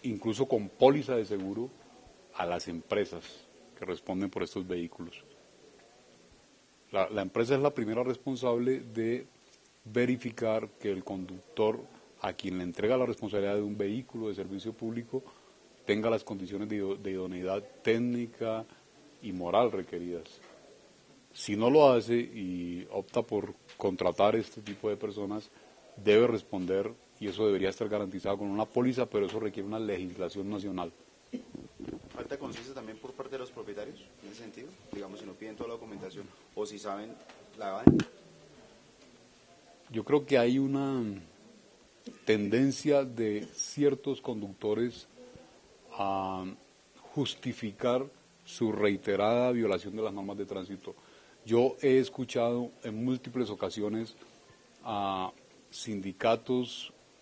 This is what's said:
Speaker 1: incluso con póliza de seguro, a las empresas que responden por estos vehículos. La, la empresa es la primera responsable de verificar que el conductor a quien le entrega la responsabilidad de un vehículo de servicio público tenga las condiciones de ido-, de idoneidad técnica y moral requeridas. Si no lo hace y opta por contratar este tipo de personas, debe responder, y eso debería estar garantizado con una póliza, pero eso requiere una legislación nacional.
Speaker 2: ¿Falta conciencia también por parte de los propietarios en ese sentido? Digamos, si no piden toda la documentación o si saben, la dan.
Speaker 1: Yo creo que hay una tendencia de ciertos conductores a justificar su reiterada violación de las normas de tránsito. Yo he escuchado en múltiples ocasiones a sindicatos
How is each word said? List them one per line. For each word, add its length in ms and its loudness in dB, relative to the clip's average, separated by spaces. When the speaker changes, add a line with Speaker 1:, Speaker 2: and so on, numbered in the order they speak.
Speaker 1:
incluso 440 0
con 200 0
póliza 480 6
de 100 2
seguro, 440 -4
a 120 -2
las 220 -2
empresas 560 -4
que 80 -10
responden 440 -4
por 140 -4
estos 240 -6
vehículos. 560 -6
La, 180 4
la 120 -2
empresa 320 2
es 80 4
la 140 2
primera 260 0
responsable 760 0
de 480 -4
verificar 840 0
que 120 0
el 120 -2
conductor 760 0
a 120 -2
quien 240 -6
le 60 -2
entrega 340 2
la 80 2
responsabilidad 500 -2
de 60 2
un 160 -4
vehículo 520 -4
de 60 -6
servicio 380 -8
público 480 -6
tenga 240 2
las 140 2
condiciones 440 -6
de 100 -4
ido-, 180 -2
de 160 -6
idoneidad 520 -4
técnica 840 0
y 120 -8
moral 380 4
requeridas. 520 -6
Si 240 -6
no 140 4
lo 220 10
hace 260 4
y 720 -4
opta 300 -2
por 320 -4
contratar 580 4
este 260 -4
tipo 280 -6
de 80 -2
personas, 540 -6
debe 300 8
responder, 680 0
y 80 -6
eso 180 0
debería 240 4
estar 180 -4
garantizado 520 -2
con 100 -4
una 160 0
póliza, 400 2
pero 220 2
eso 120 -4
requiere 280 -4
una 120 -4
legislación 680 -4
nacional. 420 -6
Speaker 2:
¿Falta 280 -10
conciencia 360 -12
también 240 -12
por 160 -14
parte 200 -12
de 60 -8
los 120 -10
propietarios 480 -12
en 80 -16
ese 100 -16
sentido? 260 -14
Digamos, 280 -10
si 60 -14
no 80 -14
piden 220 -14
toda 140 -8
la 60 -8
documentación 500 -12
o 100 -2
si 140 -12
saben, 340 -8
la 120 -6
dan. 280 8
Speaker 1:
Yo 120 -4
creo 220 4
que 140 6
hay 180 6
una 460 0
tendencia 800 4
de 480 -2
ciertos 680 0
conductores 840 -2
a 460 -2
justificar 920 -2
su 260 0
reiterada 800 4
violación 440 0
de 60 -4
las 120 -2
normas 240 -8
de 80 -4
tránsito. 500 -8
Yo 360 4
he 180 8
escuchado 720 0
en 200 -4
múltiples 460 -2
ocasiones 680 -4
a 480 -2
sindicatos 1200 -2